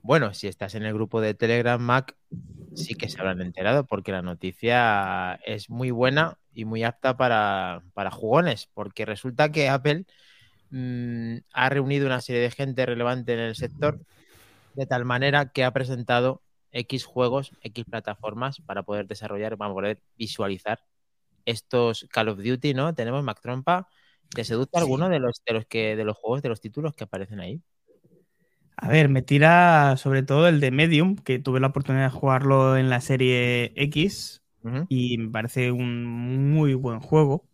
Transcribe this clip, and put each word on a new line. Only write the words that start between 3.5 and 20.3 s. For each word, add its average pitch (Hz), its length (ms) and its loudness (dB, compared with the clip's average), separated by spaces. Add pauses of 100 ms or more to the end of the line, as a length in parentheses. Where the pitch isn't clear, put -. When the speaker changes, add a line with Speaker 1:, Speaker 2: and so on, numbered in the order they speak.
Speaker 1:
porque 101 280 -6
la 92 80 -4
noticia 95 1120 0 (120)
es 107 240 -10
muy 123 220 -4
buena 131 460 0 (160)
y 113 100 -12
muy 110 200 -4
apta 123 340 -2
para, 98 680 0 (100)
para 95 180 -6
jugones, 127 600 0
porque 104 300 -10
resulta 123 480 -2
que 147 160 0
Apple, 147 380 0 (640)
mm, 120 680 -6 (160)
ha 127 160 2
reunido 139 380 0
una 127 160 0
serie 123 220 -2
de 120 80 0
gente 131 340 -2
relevante 120 480 -2
en 113 60 -2
el 113 160 -6
sector 147 440 -4 (760)
de 135 120 -6
tal 123 200 -2
manera 139 480 0
que 131 100 0
ha 127 80 2
presentado 127 720 -2 (300)
X 123 340 -6
juegos, 127 560 -2
X 110 240 -12
plataformas 110 760 -8
para 98 240 -8
poder 104 240 -6
desarrollar, 107 480 -8
para 104 160 -8
poder 101 300 -4 (160)
visualizar 104 640 -6 (640)